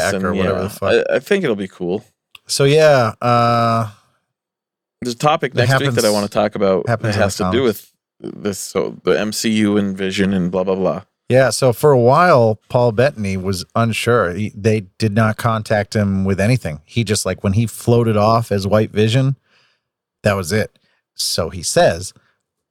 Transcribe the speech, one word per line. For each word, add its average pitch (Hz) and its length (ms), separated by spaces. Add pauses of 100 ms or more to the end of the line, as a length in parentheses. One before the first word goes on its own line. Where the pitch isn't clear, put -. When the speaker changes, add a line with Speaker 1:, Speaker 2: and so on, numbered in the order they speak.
Speaker 1:
back 98 120
Speaker 2:
and, 95 100
Speaker 1:
or 95 100
whatever 95 240
Speaker 2:
yeah, 92 60
Speaker 1:
the 98 60
fuck. - 400
Speaker 2:
I, - 60
I - 20
think 196 260
it'll 117 120
be 98 120
cool. 90 360 (420)
Speaker 1:
So - 180
yeah, 139 560
uh, 117 680 (1120)
Speaker 2:
There's 123 120
a 117 40
topic 151 340
Speaker 1:
it - 40
Speaker 2:
next 120 160
week 131 80
that 120 240
I 107 40
Speaker 1:
happens, 104 60
Speaker 2:
wanna 101 140
talk 107 260
about 95 320
that 120 60
Speaker 1:
happens 107 240
in 110 60
Speaker 2:
has 98 140
Speaker 1:
the - 100
Speaker 2:
to 92 60
do 113 80
Speaker 1:
comics. 117 320 (280)
Speaker 2:
with - 240
this, 98 140
so 58 460
the 87 140
M 104 140
C 117 180
U 104 260
and 98 200
Vision 95 360
and 90 180
blah, 92 140
blah, 95 120
blah. 90 260 (260)
Speaker 1:
Yeah, 127 220
so 127 220
for 151 180
a 135 80
while, 123 680
Paul 123 240
Bettany 104 440
was 92 280 (100)
unsure. 113 580
He, 101 220
they 107 280 (160)
did 107 140
not 110 240
contact 110 600
him 98 280
with 95 160
anything. 95 440
He - 180
just, 104 240
like, 92 160
when 95 120
he 117 120
floated 117 500
off 113 360
as 101 120
White 104 280
Vision, 127 420 (880)
that 101 120
was 95 180
it. 107 260 (380)
So - 340
he 90 140
says, 98 500 (560)